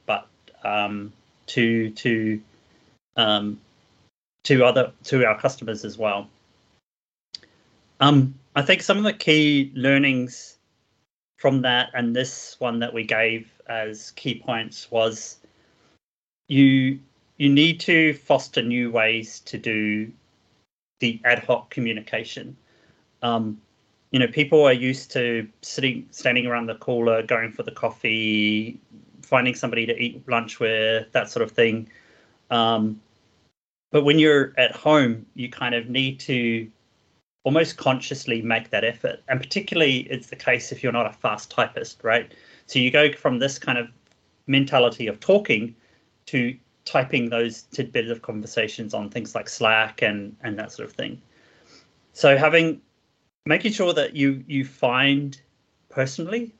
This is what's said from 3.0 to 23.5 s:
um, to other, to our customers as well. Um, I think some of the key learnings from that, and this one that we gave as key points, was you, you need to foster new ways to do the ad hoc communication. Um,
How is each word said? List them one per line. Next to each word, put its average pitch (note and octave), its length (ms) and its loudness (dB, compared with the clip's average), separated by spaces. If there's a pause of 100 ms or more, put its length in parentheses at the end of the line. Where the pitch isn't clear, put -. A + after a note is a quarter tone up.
um, G#2 440 0 (840)
to B2+ 220 6
other, A2 260 4 (140)
to B2+ 200 2
our G#2+ 140 2
customers A2 460 -4
as G#2 120 -12
well. G#2 300 -2 (1700)
Um, C#3 340 6 (200)
I C#3+ 60 2
think F3+ 200 4
some G3 160 2
of G#3 80 -2
the G#3 80 0
key D3 640 2
learnings C3 840 0 (800)
from C3+ 260 2
that, B2 300 0
and A#2+ 220 -2
this - 440 -6
one A#2 200 -2
that A#2 140 -4
we A#2 100 -6
gave A2+ 480 -2 (160)
as A2 440 -8
key B2 240 -8
points, A2+ 540 -8
was A2+ 480 -2 (1080)
you, C3+ 500 6 (400)
you C#3 120 2
need D#3+ 320 6
to D#3+ 320 4
foster C3+ 500 0
new A#2+ 260 -2
ways A2+ 520 -2
to - 160 -12
do G#2+ 520 -2 (920)
the A#2 240 -2
ad A#2+ 180 2
hoc - 260 -2
communication. A2+ 840 -8 (640)
Um, A2+ 380 -2 (520)